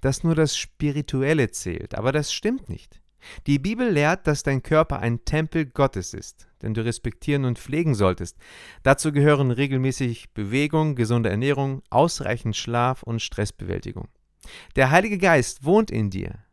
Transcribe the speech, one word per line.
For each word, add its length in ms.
dass 220
nur 100
das 240
Spirituelle 920
zählt, 420
aber 180
das 220
stimmt 360
nicht. 300
Die 140
Bibel 280
lehrt, 380
dass 160
dein 220
Körper 360
ein 260
Tempel 420
Gottes 480
ist, 320
den 100
du 100
respektieren 640
und 140
pflegen 340
solltest. 420
Dazu 300
gehören 400
regelmäßig 840
Bewegung, 640
gesunde 340
Ernährung, 600
ausreichend 640
Schlaf 480
und 180
Stressbewältigung. 840
Der 140
Heilige 300
Geist 440
wohnt 280
in 180
dir 300